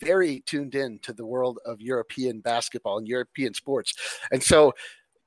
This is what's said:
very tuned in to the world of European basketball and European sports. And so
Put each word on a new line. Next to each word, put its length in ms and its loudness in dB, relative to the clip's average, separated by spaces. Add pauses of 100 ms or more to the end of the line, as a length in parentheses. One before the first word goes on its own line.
very 400 2
tuned 340 -4
in 260 -4
to 120 -12
the 120 -14
world 400 -2
of 160 -10
European 600 -4
basketball 580 -2
and 80 -8
European 480 -4
sports. 400 -4 (380)
And 100 0
so 300 8 (540)